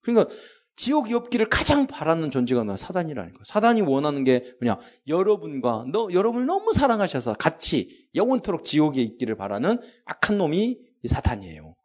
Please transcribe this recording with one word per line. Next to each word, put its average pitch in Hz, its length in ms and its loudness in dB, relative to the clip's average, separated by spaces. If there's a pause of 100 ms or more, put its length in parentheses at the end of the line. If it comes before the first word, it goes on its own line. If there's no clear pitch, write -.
그러니까 233 320 2 (420)
지옥이 247 380 -2
없기를 233 360 0
가장 285 360 2
바라는 156 460 -2
존재가 123 320 0
나, 101 140 -4
사단이라니까. 156 680 -8
사단이 220 360 2
원하는 143 420 0
게 127 360 2
뭐냐? 117 200 0 (260)
여러분과, 147 840 0
너, 214 200 -2
여러분을 226 360 2
너무 392 260 0
사랑하셔서 196 640 2
같이 - 800 -2
영원토록 208 480 0
지옥에 147 400 2
있기를 110 320 -4
바라는 107 440 -2 (260)
악한 - 340 -2
놈이 190 400 0 (240)
이 120 40 -6
사탄이에요. 87 760 -4